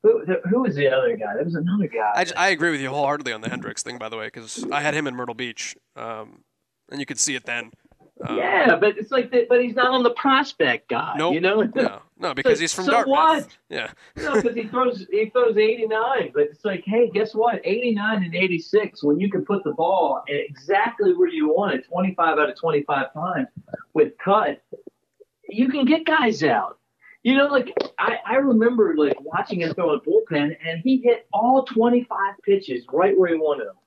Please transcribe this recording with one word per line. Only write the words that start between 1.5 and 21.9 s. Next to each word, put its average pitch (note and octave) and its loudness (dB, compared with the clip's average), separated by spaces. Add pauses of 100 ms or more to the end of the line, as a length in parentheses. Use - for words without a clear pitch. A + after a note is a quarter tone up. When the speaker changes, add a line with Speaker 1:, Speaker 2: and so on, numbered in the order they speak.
Speaker 1:
another F3 -2
guy. A3 -2
Speaker 2:
I F3+ 0
j-, E3+ -10
I F#3 0
agree E3+ 0
with C#3+ -2
you C3+ -4
wholeheartedly C#3+ -2
on A2 -8
the A2+ -8
Hendricks A2+ -8
thing, B2 -10
by A2 -10
the A2+ -10
way, A2 -10
'cause A#2 -14
I C#3+ -2
had D3 -2
him D3+ -2
in B2+ -6
Myrtle B2 -8
Beach, A#2+ -10 (180)
um, A2 -14 (460)
and C#3 -12
you C3+ -8
could B2 -10
see C3+ -2
it B2 -10
then. A#2 -8 (560)
Um, G#2+ -4
Speaker 1:
Yeah, - 2
but G#3 2
it's G#3+ -10
like, B3+ 0
the, A#3+ 2
but B3 4
he's A#3 -6
not B3+ 2
on B3 2
the A#3+ 4
prospect C4+ 0
guide, - -4
Speaker 2:
Nope. E3+ 0
Speaker 1:
you F3+ 0
know? G3+ 2 (140)
Speaker 2:
No, - -2 (180)
no, F3 -4
because - 2
Speaker 1:
So, - -2
Speaker 2:
he's - -2
from F#3 -6
Speaker 1:
so C#4 2
Speaker 2:
Dartmouth. B3 4
Speaker 1:
what? D#4+ 2 (120)
Speaker 2:
Yeah. - -8 (240)
Speaker 1:
No, C#4 0
'cause A3+ 0
he A3+ -4
throws, B3 -2
he G#3+ 0
throws A#3 2
eighty-nine, A3 0
but D3 2
it's D3 -6
like, F#3+ -4
hey, A3 2
guess G#3+ -2
what? A3 0
Eighty-nine G#3+ -2
and E3+ -6
eighty-six, F#3 -2
when D3 2
you G3 0
can F3+ -4
put G3 -2
the D3 -4
ball E3+ 0
exactly F#3 0
where F3 4
you D4+ 0
want F#3 2
it, - -8
twenty-five E3+ 0